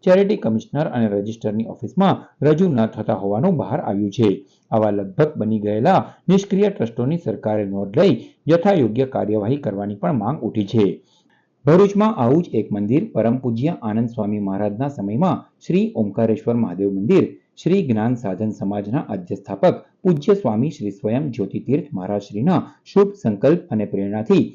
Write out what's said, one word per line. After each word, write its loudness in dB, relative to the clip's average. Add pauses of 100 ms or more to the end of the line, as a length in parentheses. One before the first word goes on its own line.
ચેરિટી 4
કમિશનર -2 (100)
અને 2
રજિસ્ટરની -2
ઓફિસમાં 0 (260)
રજૂ 4
ન 2 (120)
થતા -4
હોવાનું 0
બહાર -4
આવ્યું -2
છે. 4 (420)
આવા 2
લગભગ 0 (100)
બની 0
ગયેલા 2 (280)
નિષ્ક્રિય 2
ટ્રસ્ટોની -4
સરકારે -2
નોંધ -4
લઈ 4 (360)
યથાયોગ્ય 2
કાર્યવાહી -2
કરવાની -6
પણ 0
માંગ -4
ઉઠી -2
છે. 4 (760)
ભરૂચમાં 4
આવું 2
જ -12 (140)
એક -4
મંદિર 0 (100)
પરમ 0
પૂજ્ય -2 (160)
આનંદ 0
સ્વામી -4
મહારાજના -4
સમયમાં -2 (220)
શ્રી 2 (140)
ઓમકારેશ્વર 0
મહાદેવ -2
મંદિર, 4 (360)
શ્રી 2
જ્ઞાન 0
સાધન -4
સમાજના -4
આદ્ય -6
સ્થાપક -2 (260)
પૂજ્ય 2
સ્વામી 0
શ્રી -6
સ્વયં -2 (100)
જ્યોતિતીર્થ -4
મહારાજશ્રીના -2 (300)
શુભ 4 (100)
સંકલ્પ 0
અને 0
પ્રેરણાથી 0 (100)